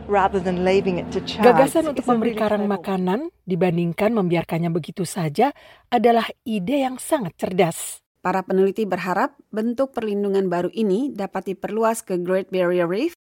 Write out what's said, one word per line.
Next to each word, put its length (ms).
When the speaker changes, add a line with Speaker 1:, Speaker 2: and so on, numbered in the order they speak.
Speaker 1:
rather 320
than 320
leaving 320
it 160
to 80
chance 240
Speaker 2:
Gagasan 400
untuk 160
Speaker 1:
is 20
a 60
Speaker 2:
memberi 240
Speaker 1:
really 80
Speaker 2:
karang 240
Speaker 1:
clever 80
Speaker 2:
makanan 440
dibandingkan 640
membiarkannya 560
begitu 400
saja 480
adalah 400
ide 400
yang 160
sangat 400
cerdas. 640
Speaker 3:
Para 240
peneliti 400
berharap 480
bentuk 480
perlindungan 560
baru 240
ini 360
dapat 440
diperluas 480
ke 160
Great 320
Barrier 320
Reef 400